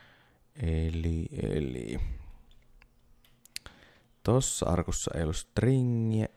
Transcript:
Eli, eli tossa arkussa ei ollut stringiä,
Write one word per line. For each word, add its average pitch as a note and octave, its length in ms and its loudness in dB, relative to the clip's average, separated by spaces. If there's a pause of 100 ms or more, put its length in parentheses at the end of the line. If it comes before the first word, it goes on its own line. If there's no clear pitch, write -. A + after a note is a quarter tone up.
(560)
Eli, E2 720 0 (140)
eli B1 580 -4 (2250)
tossa - 420 2
arkussa F2 500 0
ei E2+ 80 0
ollut D#2 120 0
stringiä, A2+ 1000 2